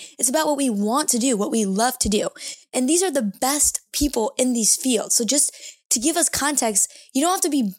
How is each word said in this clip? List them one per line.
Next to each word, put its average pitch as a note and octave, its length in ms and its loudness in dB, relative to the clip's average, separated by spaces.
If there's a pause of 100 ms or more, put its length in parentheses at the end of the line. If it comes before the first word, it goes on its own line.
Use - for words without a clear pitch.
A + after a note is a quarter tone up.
(160)
It's - 120 0
about D4+ 180 0
what D4+ 100 2
we C4+ 140 0
want G#3+ 380 0
to B3 100 2
do, B3 180 2
what G3+ 140 -2
we A3+ 140 2
love G#3 360 0
to - 80 0
do. G3 200 0 (440)
And B3+ 160 0
these E4+ 140 2
are F#4 80 0
the C#4 120 0 (180)
best C#4 400 0 (120)
people A#3+ 460 -2
in B3+ 140 2
these A#3 240 2
fields. - 400 0
So A#3+ 80 0
just C4+ 280 0 (360)
to - 100 0
give D4+ 180 0
us E4 120 2
context, C4 600 0 (240)
you C4+ 80 0
don't E4+ 120 2
have F#4+ 80 -2
to F4 100 -6
be A#3+ 280 0